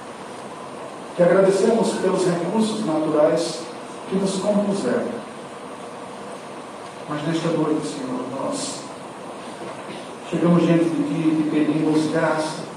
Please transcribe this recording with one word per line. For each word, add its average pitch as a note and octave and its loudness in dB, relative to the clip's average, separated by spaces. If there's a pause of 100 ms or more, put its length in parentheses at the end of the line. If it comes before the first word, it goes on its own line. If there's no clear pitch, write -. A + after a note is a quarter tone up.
(1160)
Te F3 4
agradecemos G3 6
pelos F#3 2
recursos F3 2
naturais D#3 2 (480)
que F#3+ 0
nos F#3+ 2
compuseram. G3+ 2 (2000)
Mas D3 -4
nesta E3 0
noite, D3+ 0
Senhor, B2+ -4 (180)
nós - -4 (1500)
chegamos E3+ 6
diante E3 6
de - 2
Ti C#3+ 0
e D#3 4
te D3+ 0
pedimos D#3 4
graça D#3+ 0 (100)